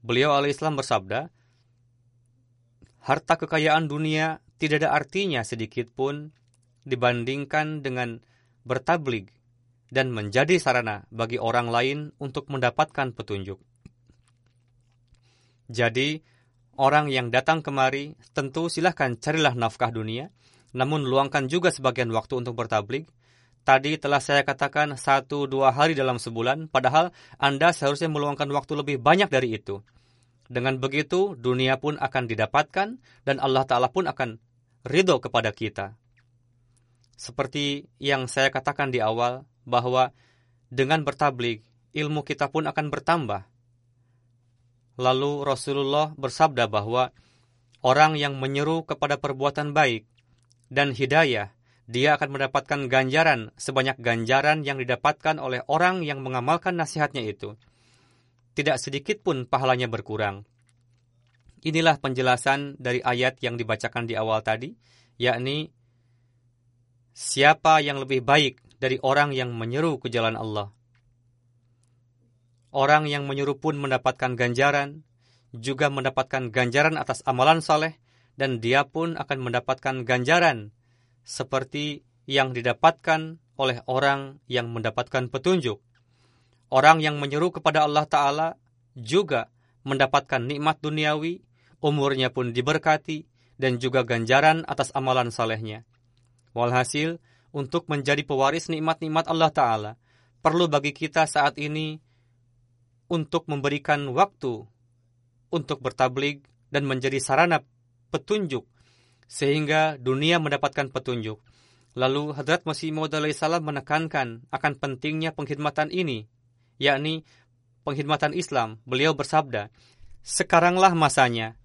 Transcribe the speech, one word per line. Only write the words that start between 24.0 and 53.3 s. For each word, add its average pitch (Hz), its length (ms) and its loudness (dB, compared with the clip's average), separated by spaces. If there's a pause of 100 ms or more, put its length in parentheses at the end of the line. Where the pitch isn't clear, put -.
saya 143 240 2
katakan 147 480 -2
satu 139 560 0
dua 135 240 4
hari 151 240 2
dalam 127 240 -2
sebulan, 123 480 -4
padahal 135 400 2 (320)
Anda 139 320 4
seharusnya 147 400 0
meluangkan 147 400 -2
waktu 147 240 -2
lebih 139 240 -4
banyak 175 240 6
dari 127 320 0
itu. 101 240 -8 (640)
Dengan 127 320 -2
begitu, 147 560 -2
dunia 127 480 0
pun 151 160 -4
akan 131 320 -2
didapatkan 156 720 -2 (240)
dan 147 160 0
Allah 135 240 2
Ta'ala 123 240 2
pun 190 160 -2
akan 123 320 -6 (480)
ridho 160 320 2
kepada 113 320 0
kita. 101 480 -8 (1200)
Seperti 143 800 -6
yang 139 320 -2
saya 135 240 2
katakan 135 400 -4
di 123 80 0
awal, 120 480 -2 (160)
bahwa 123 480 2 (560)
dengan 135 320 2
bertabligh, 123 640 -2 (320)
ilmu 151 240 -2
kita 143 320 -4
pun 156 160 -2
akan 151 240 -4
bertambah. 127 560 -2 (1500)
Lalu 135 400 0
Rasulullah 139 720 0
bersabda 135 560 0
bahwa 113 400 0 (720)
orang 147 320 6
yang 143 240 -2
menyeru 143 480 -2
kepada 143 320 -2
perbuatan 143 560 -4
baik 127 320 2 (640)
dan 139 240 0
hidayah, 127 580 2 (340)
dia 135 320 2
akan 143 160 -2
mendapatkan 139 560 -2
ganjaran 131 680 2